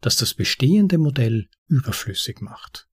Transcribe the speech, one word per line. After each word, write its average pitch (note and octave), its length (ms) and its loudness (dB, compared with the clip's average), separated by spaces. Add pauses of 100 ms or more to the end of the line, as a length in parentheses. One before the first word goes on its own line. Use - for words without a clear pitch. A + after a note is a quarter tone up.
das - 160 0
das - 180 -2
bestehende F3+ 640 2
Modell B2 480 0 (220)
überflüssig - 720 -2
macht. - 520 -18